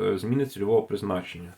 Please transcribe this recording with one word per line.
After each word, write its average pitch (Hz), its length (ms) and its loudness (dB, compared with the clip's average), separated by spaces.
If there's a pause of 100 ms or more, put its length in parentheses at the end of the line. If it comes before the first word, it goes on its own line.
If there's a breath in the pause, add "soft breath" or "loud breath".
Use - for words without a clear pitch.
е, 98 160 2
зміни 120 280 0
цільового 107 380 2
призначення. 92 760 -4